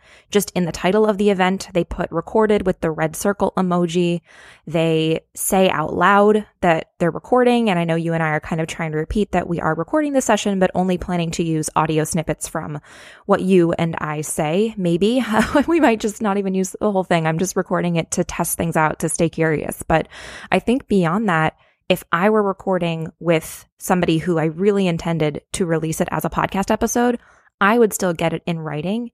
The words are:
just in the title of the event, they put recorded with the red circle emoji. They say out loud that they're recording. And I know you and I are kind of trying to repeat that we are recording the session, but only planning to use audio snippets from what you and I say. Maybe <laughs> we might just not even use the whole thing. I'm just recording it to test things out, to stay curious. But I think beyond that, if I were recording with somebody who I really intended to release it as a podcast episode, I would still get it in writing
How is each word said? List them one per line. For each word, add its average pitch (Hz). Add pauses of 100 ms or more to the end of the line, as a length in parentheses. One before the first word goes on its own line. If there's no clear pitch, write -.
(300)
just -
in 180
the 160
title 208
of 208
the 208
event, 190
they 170
put -
recorded 202
with 180
the 160
red 156
circle 202
emoji. 175 (460)
They 160 (120)
say 190
out 151
loud 202 (160)
that 165
they're 170
recording. 240
And 175
I 170
know 165
you 165
and 165
I 160
are 151
kind 160
of 160
trying 160
to 156
repeat 196
that 180
we 165
are 160
recording 294
the 262
session, 202
but 185
only 180
planning 170
to 175
use 160
audio 156
snippets -
from 156 (460)
what 196
you 180
and 165
I 151
say. 180
Maybe 196 (200)
<laughs> -
we 330
might 226
just 208
not 202
even 190
use 190
the 208
whole 190
thing. 170
I'm 160
just 185
recording 175
it 160
to 180
test -
things 165
out, 156
to 160
stay 165
curious. 160
But - (440)
I 185
think 247
beyond 196
that, 160 (320)
if 185
I 180
were 214
recording 175
with 160 (120)
somebody 175
who 160
I 156
really 190
intended 165 (120)
to 185
release 160
it 170
as 156
a 156
podcast -
episode, 240 (420)
I 208
would 220
still 180
get 165
it -
in 170
writing 165